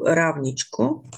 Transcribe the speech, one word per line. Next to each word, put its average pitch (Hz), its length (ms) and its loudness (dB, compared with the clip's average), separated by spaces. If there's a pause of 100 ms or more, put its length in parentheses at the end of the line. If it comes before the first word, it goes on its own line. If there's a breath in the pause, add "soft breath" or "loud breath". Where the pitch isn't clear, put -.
равничко. 160 1000 0 (140)